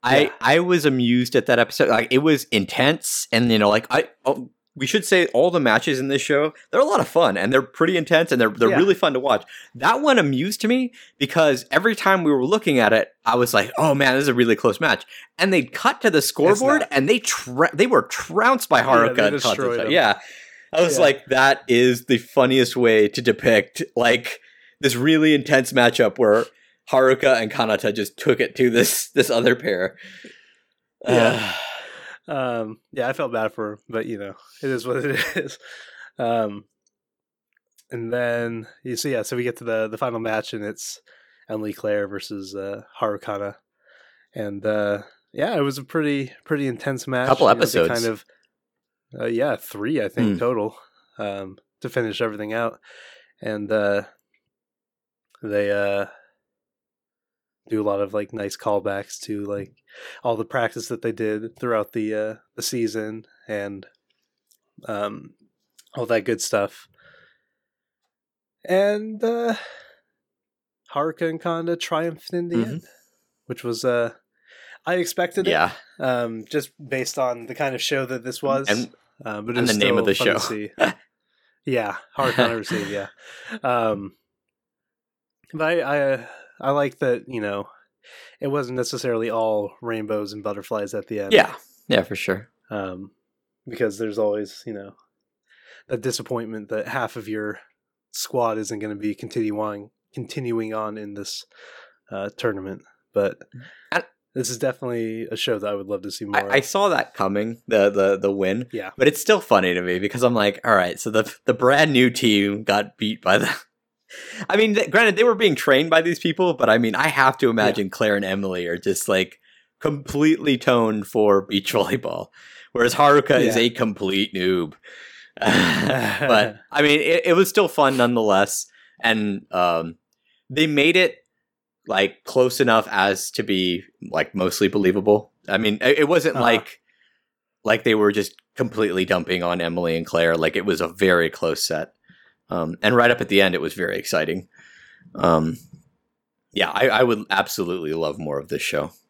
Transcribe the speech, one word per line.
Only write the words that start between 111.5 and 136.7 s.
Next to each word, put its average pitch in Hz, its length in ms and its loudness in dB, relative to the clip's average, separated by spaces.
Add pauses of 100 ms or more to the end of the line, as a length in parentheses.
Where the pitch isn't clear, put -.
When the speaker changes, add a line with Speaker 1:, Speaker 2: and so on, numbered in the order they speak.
Speaker 1:
brand 139 400 4
new 123 160 6
team 104 560 0
got 101 320 0
beat 107 240 -6
by 95 160 4
the," - 120 0 (540)
<laughs> - 460 -16
I 190 80 2
mean, 214 180 4
th-, 208 160 -2
granted, 214 240 4
they 214 80 2
were 233 120 4
being 190 200 2
trained 147 340 2
by 160 120 4
these 170 180 -2
people, 175 340 0
but 123 160 0
I 110 80 6
mean, 113 180 0
I 143 120 0
have 131 300 2
to - 100 0
Speaker 2:
Yeah. 117 40 4
Speaker 1:
imagine 104 380 0
Claire 104 280 0
and 98 80 -4
Emily 95 420 -4
are 85 100 -4
just, 92 300 -4
like, 95 320 0 (400)
completely 147 800 0
toned 113 500 2
for 104 340 4
beach 98 320 -4
<laughs> - 0 -
volleyball, - 540 -2 (460)
whereas 120 220 2
Haruka 143 440 6
is 113 160 2
Speaker 2:
Yeah. 113 80 4
Speaker 1:
a 120 60 4
complete 101 640 -2
noob. 90 400 0 (640)
<laughs> - 20 -20
But, 110 1300 0
Speaker 2:
<laughs> - 60 -20
Speaker 1:
I 143 100 0
mean, 147 180 4
it, 165 280 2
it 175 60 4
was 185 160 4
still 196 200 2
fun 139 280 2
nonetheless, 110 720 2 (320)
and, 107 520 -2
um, 85 460 0 (520)
they 156 180 2
made 147 300 2
it, 180 220 0 (680)
like, 98 360 0
close 127 380 0
enough 113 280 4
as 98 420 0
to - 120 -8
be, 92 400 -2 (260)
like, 78 240 -4
mostly 92 360 0
believable. 101 640 2 (160)
I 98 100 -2
mean, 107 240 0
it, 139 180 4
it 147 80 4
wasn't 160 280 2
Speaker 2:
Uh-huh. 123 80 0
Speaker 1:
like, 113 360 0 (840)